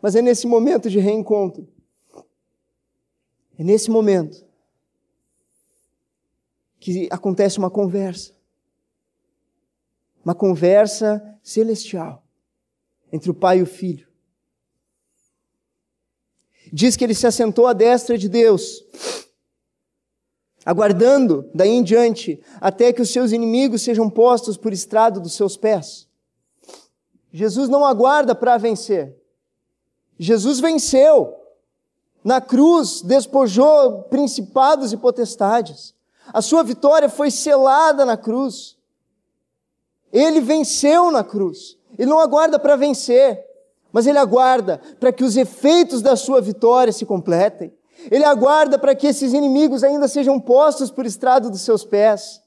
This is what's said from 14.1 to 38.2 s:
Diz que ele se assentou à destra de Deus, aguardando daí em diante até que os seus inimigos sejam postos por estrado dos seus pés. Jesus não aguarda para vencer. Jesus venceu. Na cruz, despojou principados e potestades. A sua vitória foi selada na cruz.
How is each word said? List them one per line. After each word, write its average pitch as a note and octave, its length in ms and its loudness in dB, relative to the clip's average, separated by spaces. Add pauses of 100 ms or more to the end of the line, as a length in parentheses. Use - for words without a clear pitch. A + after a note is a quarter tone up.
Diz G#3+ 220 0
que - 80 -4
ele A3+ 100 -2
se G#3 140 -2
assentou A#3 400 0
à B3 60 2
destra A#3 440 2
de G3+ 120 -6
Deus, A3+ 560 0 (1800)
aguardando G3+ 880 0
daí F#3 160 2
em B3 140 2
diante A3 580 0 (180)
até G#3+ 320 2
que A#3+ 80 -4
os A3+ 100 -2
seus B3 200 -2
inimigos A#3 520 -2
sejam A3+ 280 -2
postos A3+ 460 2
por G#3+ 160 -6
estrado G#3 480 -2
dos E3+ 140 -12
seus G3 220 -4
pés. - 520 -6 (1200)
Jesus G#3+ 360 -4
não C#4 160 2
aguarda C4+ 500 2
para B3 240 0
vencer. F#3+ 580 -6 (1000)
Jesus A3 400 0
venceu. C#4+ 840 2 (840)
Na B3 160 0
cruz, C4+ 600 0
despojou C4 1120 2
principados C4+ 840 -2
e A3+ 40 -8
potestades. A3+ 960 -4 (380)
A - 100 -2
sua D#4+ 220 0
vitória C#4+ 440 2
foi C#4+ 220 -2
selada C#4 760 2
na A#3 120 -2
cruz. A#3 600 -8 (1400)